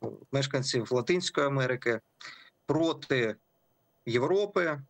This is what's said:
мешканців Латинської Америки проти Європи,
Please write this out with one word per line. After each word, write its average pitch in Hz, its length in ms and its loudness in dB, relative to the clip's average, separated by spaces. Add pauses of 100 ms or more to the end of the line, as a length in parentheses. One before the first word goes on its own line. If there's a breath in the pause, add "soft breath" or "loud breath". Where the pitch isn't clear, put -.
(320)
мешканців 135 600 -2
Латинської 147 540 0
Америки 127 520 0 (680 loud breath)
проти 143 680 0 (720)
Європи, 160 720 2 (100)